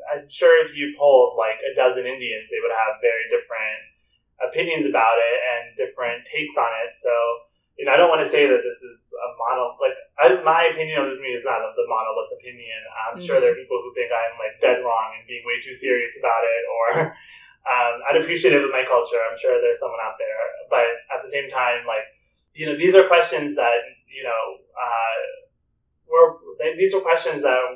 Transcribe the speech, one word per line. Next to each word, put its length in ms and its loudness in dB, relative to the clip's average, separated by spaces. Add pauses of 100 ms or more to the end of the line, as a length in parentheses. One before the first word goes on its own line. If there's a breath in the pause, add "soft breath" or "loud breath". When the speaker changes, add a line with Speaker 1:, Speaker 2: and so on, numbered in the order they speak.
Speaker 1:
I'm 180 -8
sure 380 6
if 100 -12
you 220 -6
polled, 400 6
like, 240 -2
a 140 -6
dozen 320 2
Indians, 420 -10
they 140 -6
would 100 -2
have 260 -2
very 300 0
different 500 -6 (600)
opinions 480 -4
about 320 2
it 160 0
and 400 -4
different 480 -6
takes 320 -8
on 140 0 (100)
it. 160 -8
So, 140 -2 (680)
you 80 -10
know, 80 2
I 40 6
don't 120 8
wanna 160 2
say 240 4
that 160 4
this 160 -8
is 320 -20
a 140 -8 (100)
mono-, 400 -4
like, 160 0 (240)
I, 240 6
my 320 2
opinion 240 -6
on 80 0
this 160 -8
movie 160 -8
is 80 -12
not 160 -2 (160)
the 80 0
monolith 480 -4
opinion. 460 -16 (340)
I'm 80 -14
sure 160 0
Speaker 2:
Mm-hmm. 80 6
Speaker 1:
there 80 6
are 80 -6
people 240 -4
who 80 -14
think 160 -4
I'm, 320 -2
like, 240 -10
dead 160 2
wrong 320 -2
and 160 -18
being 160 -14
way 160 -6
too 160 -16
serious 400 -2
about 240 0
it 220 -2 (100)
or, 120 0 (520 loud breath)
<laughs> 320 -12
um, 260 0 (140)
unappreciative 560 2
of 80 -4
my 140 0
culture. 340 2
I'm 160 -4
sure 240 2
there's 160 2
someone 240 -8
out 160 -8
there. 240 -6 (320)
But 160 2 (240)
at 80 -8
the 80 -18
same 240 -6
time, 320 -2
like, 240 -6 (460)
you 100 -10
know, 100 -4
these 200 2
are 100 10
questions 500 2
that, 220 2 (320)
you 140 -16
know, 180 -4 (380)
uh, 400 -4 (880)
were, 320 6 (240)
they, 160 -2
these 160 4
were 80 0
questions 400 0
that 160 4 (160)